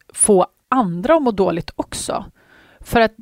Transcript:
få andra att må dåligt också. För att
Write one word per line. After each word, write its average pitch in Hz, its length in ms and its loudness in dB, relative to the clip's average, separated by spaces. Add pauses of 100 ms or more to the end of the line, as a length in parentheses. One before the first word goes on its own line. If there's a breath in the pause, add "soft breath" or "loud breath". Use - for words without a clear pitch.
(140)
få 190 320 4 (220)
andra 233 480 0
att 311 60 2
må 247 80 0
dåligt 175 460 -2
också. - 480 -8 (560 soft breath)
För - 200 0
att 220 220 2